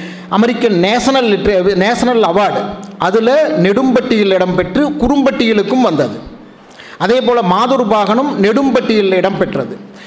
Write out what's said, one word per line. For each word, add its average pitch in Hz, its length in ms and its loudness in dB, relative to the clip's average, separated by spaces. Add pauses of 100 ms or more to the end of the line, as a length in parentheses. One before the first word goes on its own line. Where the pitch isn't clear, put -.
(280)
அமெரிக்கன் 233 460 0
நேஷனல் 240 520 0
லிட்ரே-, 196 480 0
நேஷனல் 226 480 0
அவார்டு 185 380 0 (380)
அதுல 226 500 2
நெடும்பட்டியல் 226 840 0
இடம்பெற்று 185 680 0
குறும்பட்டியலுக்கும் 254 840 0
வந்தது. 139 360 0 (800)
அதே 220 220 0
போல 240 220 2
மாதுருபாகனும் 220 880 2 (100)
நெடும்பட்டியலில் 220 760 2
இடம்பெற்றது. 180 600 -2 (300)